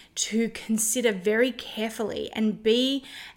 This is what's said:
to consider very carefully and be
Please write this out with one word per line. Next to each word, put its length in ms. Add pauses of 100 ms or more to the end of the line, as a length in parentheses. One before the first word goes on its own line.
(160)
to 340
consider 600
very 400
carefully 800
and 300
be 420 (320)